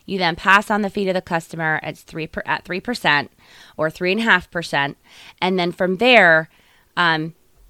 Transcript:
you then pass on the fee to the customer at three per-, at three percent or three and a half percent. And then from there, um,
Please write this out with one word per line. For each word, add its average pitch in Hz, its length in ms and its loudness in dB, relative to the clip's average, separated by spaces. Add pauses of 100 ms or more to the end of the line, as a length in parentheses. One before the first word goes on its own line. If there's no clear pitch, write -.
you 190 100 -4
then 170 180 0
pass 196 340 2
on 214 120 0
the 196 80 -4
fee 202 140 -4
to 190 80 0
the 180 80 -2
customer 160 640 -4
at 151 160 -12
three 160 280 -12
per-, - 200 -12
at 151 180 -4
three 180 160 -8
percent 147 500 0 (460)
or 156 140 -2
three 180 220 -4
and 214 80 -2
a 226 40 -2
half 190 260 2
percent. 147 460 -4 (440)
And 185 180 0
then 175 120 -2
from 180 280 -2
there, 185 500 4 (480)
um, 160 380 -2 (360)